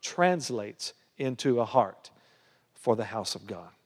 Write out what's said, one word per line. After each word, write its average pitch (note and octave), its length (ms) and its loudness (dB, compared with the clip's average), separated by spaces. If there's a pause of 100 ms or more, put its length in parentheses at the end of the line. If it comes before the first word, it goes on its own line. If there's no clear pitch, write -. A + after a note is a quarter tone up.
translates C3 920 -2 (240)
into C3 420 0
a A#2 60 2
heart G#2+ 460 2 (600)
for - 220 2
the A2 100 -4
house G#2+ 280 -6
of F#2+ 140 -14
God. F2 220 -12 (160)